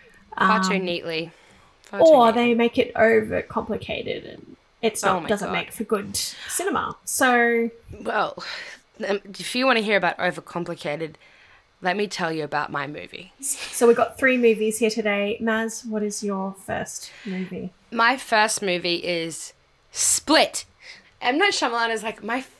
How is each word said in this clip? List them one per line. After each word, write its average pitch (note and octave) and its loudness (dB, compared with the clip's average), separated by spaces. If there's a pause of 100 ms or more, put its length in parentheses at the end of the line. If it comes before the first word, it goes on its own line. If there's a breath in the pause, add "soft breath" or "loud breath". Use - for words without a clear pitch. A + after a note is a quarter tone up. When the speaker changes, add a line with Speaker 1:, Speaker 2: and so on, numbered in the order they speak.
(380 soft breath)
Speaker 1:
Far F#3+ 4
too F#3+ 2
Speaker 2:
Um, F#3+ 0
Speaker 1:
neatly. E3 -4 (520 soft breath)
Far - -8
too E4 8
Speaker 2:
or C#4 10
Speaker 1:
neatly. A3+ 4
Speaker 2:
they A#3+ 4
make A#3 2
it - 0
overcomplicated, - 0
and - -20 (260)
it's A3 -2
Speaker 1:
Oh G3 2
Speaker 2:
not, F3 -2
Speaker 1:
my D3+ -6
Speaker 2:
doesn't G3 -2
Speaker 1:
God. F3+ -4
Speaker 2:
make F3 -4
for A3+ -8
good G3+ -4
cinema. - -4
So A#3 2 (300)
Speaker 1:
Well, G#3+ -4 (640 loud breath)
um, G3+ -2 (180)
if - -8
you B3+ 2
wanna B3 4
hear G#3 2
about F3+ 0
overcomplicated, D#3+ -6 (640 soft breath)
let F3+ 0
me G#3 0
tell F3 -4
you D#3+ -4
about D3 -4
my C#3+ -4
movie. D#3 -14 (100)
Speaker 2:
So - 0
we've A#3 8
got - 0
three B3+ 4
movies A3 4
here A3 2
today. G3+ -2
Maz, A3+ -2
what G#3+ -4
is G#3 -6
your G3 -4 (120)
first - -8 (160)
movie? F#3 -8 (200)
Speaker 1:
My A#3 2
first G#3+ 0
movie F3 0
is E3 -6 (380)
Split. - 2 (560 loud breath)
M. B3+ 0
Night G4 4
Shyamalan A#3 0
is, A3 -4
like, A3 -8
my, A#3+ -4 (140)